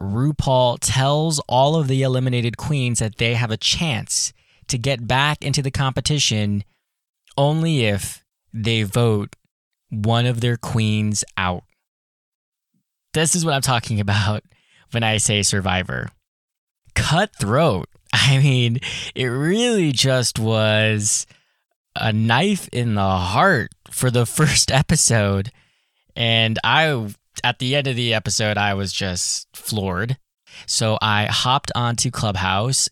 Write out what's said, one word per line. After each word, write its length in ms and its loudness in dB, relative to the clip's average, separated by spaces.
RuPaul 800 0
tells 600 0
all 360 2
of 100 0
the 160 2
eliminated 540 0
queens 420 -2
that 200 -2
they 160 2
have 160 0
a 80 -2
chance 760 -2
to 100 -2
get 280 -2
back 380 2
into 180 0
the 80 -4
competition 920 0
only 480 2
if 400 -2
they 300 0
vote 540 0
one 380 0
of 140 -2
their 160 0
queens 680 0
out. 280 -2
This 220 0
is 100 0
what 100 0
I'm 80 0
talking 380 0
about 420 0
when 100 -2
I 140 2
say 260 0
Survivor. 680 -2
Cutthroat. 920 0
<laughs> 120 -20
I 260 4
mean, 400 2
it 120 -4
really 640 0
just 460 0
was 880 0
a 160 -2
knife 600 0
in 220 -2
the 60 0
heart 720 0
for 200 -2
the 160 2
<laughs> 100 -8
first 340 2
episode. 800 2
And 460 2
I, 460 2
at 160 -2
the 160 -2
end 120 0
of 100 -4
the 180 0
episode, 440 0
I 160 2
was 180 -4
just 640 -6
floored. 640 -4
So 340 0
I 260 2
hopped 480 0
onto 360 -2
Clubhouse 800 -2